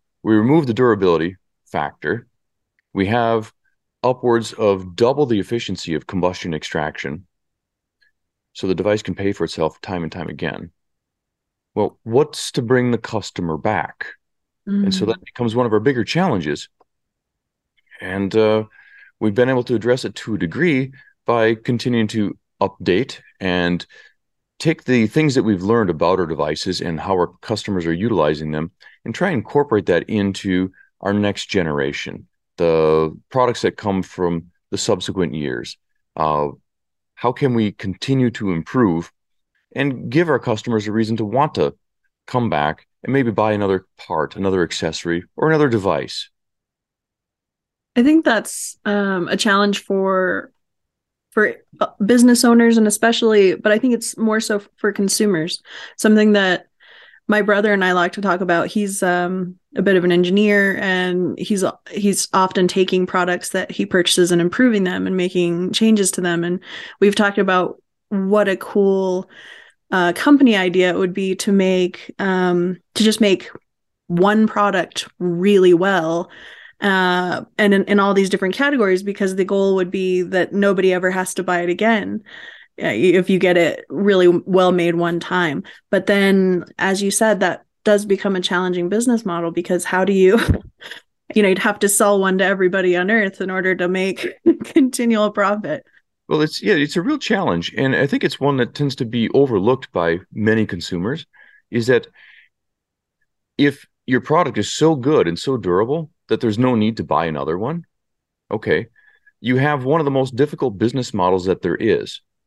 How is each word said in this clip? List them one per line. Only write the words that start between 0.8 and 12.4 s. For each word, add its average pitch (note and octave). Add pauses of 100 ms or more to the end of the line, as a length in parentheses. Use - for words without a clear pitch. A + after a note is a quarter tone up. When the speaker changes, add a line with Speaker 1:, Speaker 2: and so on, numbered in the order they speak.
Speaker 1:
factor. D#2 (680)
We G2
have A2+ (500)
upwards A#2+
of F#2+
double B2+
the A#2
efficiency F#2+
of D2
combustion F2+
extraction. D2+ (1300)
So -
the F#2+
device G#2
can F#2+
pay G2
for E2+
itself D#2+
time F2+
and D#2+
time D#2+
again. D2+ (1040)
Well, G#2
what's C3